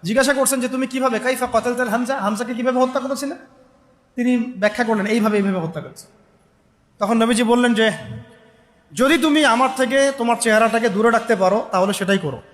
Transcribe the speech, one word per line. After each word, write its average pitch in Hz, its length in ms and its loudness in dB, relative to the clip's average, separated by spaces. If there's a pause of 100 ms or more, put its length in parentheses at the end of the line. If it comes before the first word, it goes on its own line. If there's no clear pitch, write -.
জিজ্ঞাসা 240 300 2
করছেন 262 260 0
যে, 247 80 -2
"তুমি 254 200 -4
কিভাবে, 254 320 -2
কাইফা 247 320 -2
কাতালতাল 240 380 -2
হামজা, 247 280 -2
হামজাকে 220 360 -4
কিভাবে 247 260 -2
হত্যা 254 200 2
করেছিলে?" 277 360 -6 (800)
তিনি 247 220 0
ব্যাখ্যা 208 460 -2
করলেন, 214 220 0
"এইভাবে, 214 320 2
এইভাবে 196 220 0
হত্যা 160 220 -8
করেছে।" - 260 -20 (920)
তখন 220 180 0
নবীজি 226 260 2
বললেন 240 300 2
যে, 220 180 2 (1000)
"যদি 269 240 2
তুমি 302 280 2
আমার 247 320 2
থেকে 269 400 2
তোমার 233 220 0
চেহারাটাকে 226 500 2
দূরে 214 220 2
রাখতে 226 240 2
পারো, 190 360 2
তাহলে 196 220 2
সেটাই 196 240 0
করো।" 139 240 -6 (120)